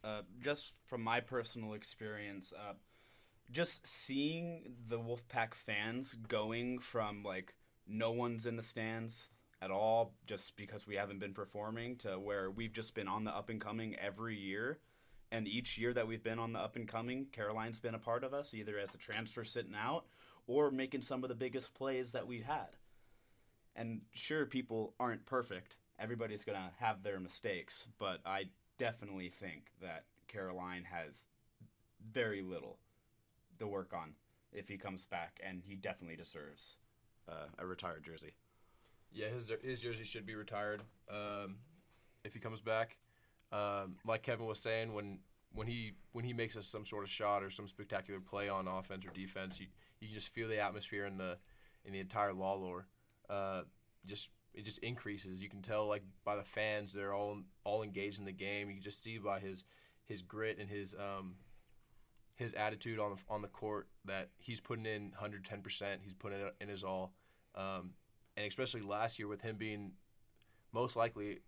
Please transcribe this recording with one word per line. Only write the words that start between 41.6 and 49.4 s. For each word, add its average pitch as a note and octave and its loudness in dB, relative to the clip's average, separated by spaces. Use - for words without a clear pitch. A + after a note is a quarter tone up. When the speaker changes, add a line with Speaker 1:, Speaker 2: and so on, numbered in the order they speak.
Speaker 2:
if G#2+ -8
he A2+ -8
comes A2 -4
back. A2 4
Um, G2+ 2
like A2 4
Kevin A#2 0
was G#2+ -2
saying, A2+ 2
when, G2+ -4
when A2 0
he, A#2 0
when A#2 -2
he B2 0
makes A2+ 2
us G#2 -4
some G#2+ -4
sort G#2 -2
of G2 -4
shot G2+ 4
or F#2+ -2
some G2 -6
spectacular G2 -4
play G2+ -2
on F#2+ 2
offense F#2+ -2
or F2+ -8
defense, F#2 -4